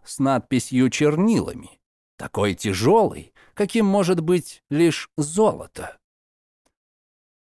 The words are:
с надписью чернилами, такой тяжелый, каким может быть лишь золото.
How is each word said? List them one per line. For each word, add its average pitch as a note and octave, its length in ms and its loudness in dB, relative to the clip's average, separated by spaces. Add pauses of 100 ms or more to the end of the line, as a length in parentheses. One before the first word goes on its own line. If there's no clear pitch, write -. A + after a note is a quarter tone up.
с - 140 -16
надписью C3 720 0
чернилами, D#3 920 0 (360)
такой - 380 -2
тяжелый, G#2 800 0 (200)
каким G#3 320 0
может F#3+ 340 2
быть E3 500 -2
лишь D#3 460 0
золото. D#3+ 840 -4 (1500)